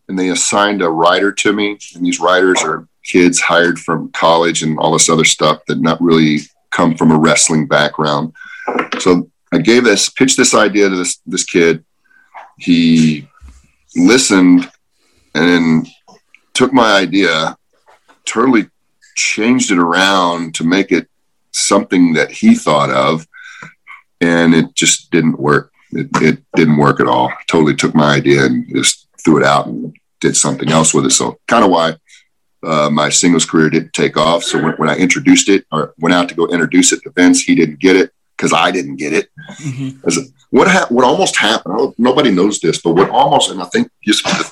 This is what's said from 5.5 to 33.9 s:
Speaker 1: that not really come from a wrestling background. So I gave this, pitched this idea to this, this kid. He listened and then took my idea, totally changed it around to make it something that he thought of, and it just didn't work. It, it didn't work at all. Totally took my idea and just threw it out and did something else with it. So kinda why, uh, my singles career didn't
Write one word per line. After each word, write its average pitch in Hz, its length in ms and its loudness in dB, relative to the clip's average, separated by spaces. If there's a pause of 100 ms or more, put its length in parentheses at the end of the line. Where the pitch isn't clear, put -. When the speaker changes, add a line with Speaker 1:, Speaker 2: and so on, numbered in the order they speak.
Speaker 1:
that 73 120 -4
not 80 220 -2
really 80 380 2 (320)
come 82 260 0
from 80 140 2
a 78 60 4
wrestling 78 480 0
background. 73 680 -2 (680)
So 90 300 0 (240)
I 82 60 0
gave 117 260 4
this, 101 240 2
pitched - 260 0
this 131 180 2
idea 104 360 2
to 92 80 -4
this, 87 280 -6
this 87 200 -6
kid. 82 400 0 (720)
He 80 720 2 (680)
listened 90 720 4 (640)
and 80 140 0
then 82 380 0 (680)
took 127 200 0
my 117 180 4
idea, 87 640 0 (680)
totally 117 420 0 (480)
changed 120 560 -2
it 90 60 0
around 85 800 0
to 80 100 -6
make 95 260 0
it 85 160 -2 (440)
something 87 640 0
that 73 180 -2
he 113 240 4
thought 73 340 0
of, 67 360 -2 (920)
and 85 340 2
it 80 220 0
just - 360 -4
didn't 80 280 0
work. 71 320 0 (200)
It, 71 180 -8 (120)
it 78 220 0 (140)
didn't 78 180 4
work 71 240 2
at 64 80 0
all. 62 240 -2 (160)
Totally 76 260 2
took 80 220 -2
my 73 180 2
idea 71 320 2
and 62 300 -2
just - 320 -4 (160)
threw 76 140 4
it 67 80 0
out 71 220 0
and - 280 -12 (240)
did - 160 -2
something 67 340 -2
else 80 240 0
with 69 120 0
it. 65 60 -2
So - 360 -4
kinda 117 200 2
why, 82 280 0 (680)
uh, 76 260 -2
my 76 200 0
singles 85 360 2
career 80 240 2
didn't 80 240 -4